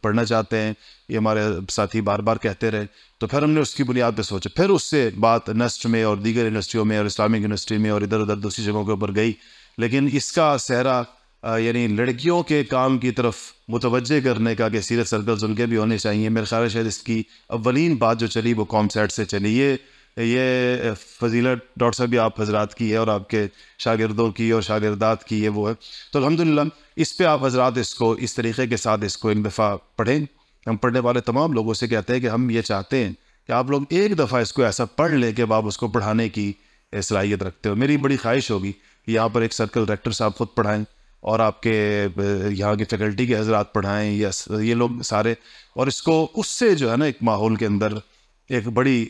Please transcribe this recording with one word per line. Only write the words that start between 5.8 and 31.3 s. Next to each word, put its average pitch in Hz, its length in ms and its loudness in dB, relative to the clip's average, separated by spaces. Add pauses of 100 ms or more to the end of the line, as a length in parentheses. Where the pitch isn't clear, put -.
में 113 180 2
और 104 140 2
दीगर 113 260 0
यूनिवर्सिटियों 107 400 -2
में 107 140 2
और 104 80 0
इस्लामिक 107 360 0
यूनिवर्सिटी 107 360 -2
में 107 120 2
और 104 140 0
इधर-उधर 107 340 0
दूसरी 104 260 -6
जगहों 104 220 0
के 107 60 0
ऊपर 101 200 -2
गई। 107 240 0 (420)
लेकिन 131 360 0
इसका 147 440 0
सेहरा, 127 400 0 (440)
अ, 113 160 -2
यानी 117 300 0
लड़कियों 123 540 0
के 147 220 0
काम 131 340 0
की 127 140 0
तरफ 120 240 0 (340)
मुतवज्जे 123 500 0
करने 117 340 0
का 110 140 0
कि 107 140 -2
सीरत 117 240 0
सर्कल्स 107 380 -2
उनके 110 220 0
भी 117 100 0
होने 107 220 2
चाहिए। 107 300 0
मेरे 110 180 0
ख्याल 117 160 0
है 117 80 0
शायद 113 160 -2
इसकी 110 380 -4 (260)
अव्वलीन 127 480 2
बात 113 200 2
जो 117 100 0
चली 117 240 0
वो 107 140 0
कॉमसेट 107 440 0
से 110 140 -4
चली। 101 300 -2
ये, 135 180 4 (440)
ये 123 800 0 (260)
फजीलत 120 460 0 (120)
डॉक्टर 120 180 2
साहब 123 140 0
भी 123 60 2
आप 110 240 2
हजरात 107 320 0
की 113 180 -4
है 110 80 2
और 110 120 2
आपके 104 360 -2 (320)
शागिर्दों 110 520 0
की 113 220 -2
और 110 100 2
शागिर्दात 107 600 0
की 107 180 -2
ये 107 80 2
वो 104 200 -2
है। 113 60 -2 (380)
तो 147 60 0
अल्हम्दुलिल्लाह 151 500 2 (300)
इस 160 140 -2
पे 185 120 0
आप 151 200 2
हजरात 127 340 2
इसको 113 400 0
इस - 180 -6
तरीके 117 300 -2
के 113 100 -2
साथ 107 280 -2
इसको 107 260 -2
एक 107 120 0
दफ़ा 104 320 0 (240)
पढ़ें। 135 280 0 (400)
हम 113 100 0
पढ़ने 123 240 0
वाले 120 200 2
तमाम 143 320 0